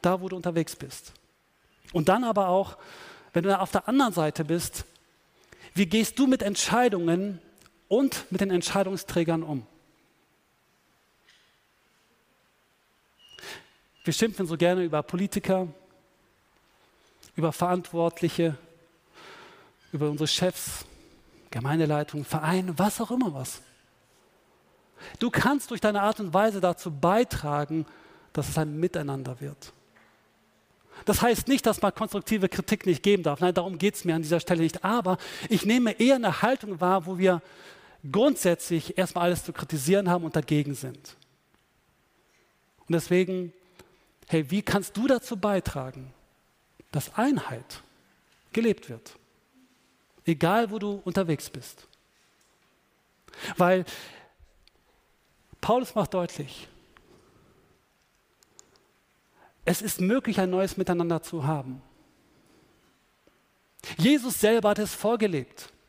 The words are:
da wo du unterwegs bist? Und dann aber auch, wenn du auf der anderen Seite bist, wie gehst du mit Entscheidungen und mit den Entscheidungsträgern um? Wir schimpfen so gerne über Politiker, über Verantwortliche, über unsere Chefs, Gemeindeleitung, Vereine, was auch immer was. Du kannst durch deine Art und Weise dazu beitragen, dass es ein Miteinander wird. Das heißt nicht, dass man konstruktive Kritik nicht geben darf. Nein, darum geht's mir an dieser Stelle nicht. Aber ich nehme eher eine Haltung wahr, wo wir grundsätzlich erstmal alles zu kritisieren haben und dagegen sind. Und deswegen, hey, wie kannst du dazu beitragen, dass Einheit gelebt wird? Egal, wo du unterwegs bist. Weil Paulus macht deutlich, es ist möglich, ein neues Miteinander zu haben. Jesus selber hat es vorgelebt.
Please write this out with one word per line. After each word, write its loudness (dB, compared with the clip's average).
da 2
wo -8
du -8
unterwegs -4
bist? -16
Und 2
dann 4
aber 2
auch, 2
wenn 2
du 2
auf -2
der 0
anderen 4
Seite 0
bist, -4
wie 2
gehst 0
du 6
mit 4
Entscheidungen 2
und 0
mit -2
den 0
Entscheidungsträgern 0
um? -6
Wir 0
schimpfen 0
so -4
gerne 2
über 0
Politiker, -2
über 0
Verantwortliche, 0
über 0
unsere -2
Chefs, -2
Gemeindeleitung, 0
Vereine, -2
was 0
auch -4
immer 0
was. -10
Du 0
kannst 2
durch -6
deine 2
Art 0
und -6
Weise 2
dazu 0
beitragen, 0
dass -4
es -4
ein -2
Miteinander -4
wird. -14
Das 4
heißt 2
nicht, 2
dass 2
man 2
konstruktive -2
Kritik -2
nicht 2
geben 4
darf. 0
Nein, 2
darum -2
geht's 0
mir 0
an 0
dieser 0
Stelle 2
nicht. -2
Aber 2
ich 2
nehme 4
eher 6
eine 0
Haltung 0
wahr, 2
wo -6
wir 4
grundsätzlich 2
erstmal 0
alles 0
zu -10
kritisieren 2
haben 2
und -6
dagegen 0
sind. -14
Und 0
deswegen, 0
hey, 0
wie 0
kannst -2
du 0
dazu 0
beitragen, -4
dass -6
Einheit -2
gelebt -2
wird? -16
Egal, 2
wo -6
du -4
unterwegs -2
bist. -18
Weil 4
Paulus 0
macht 0
deutlich, -6
es 0
ist -6
möglich, 0
ein 0
neues 0
Miteinander 0
zu -6
haben. -4
Jesus 4
selber 4
hat 2
es -4
vorgelebt. -2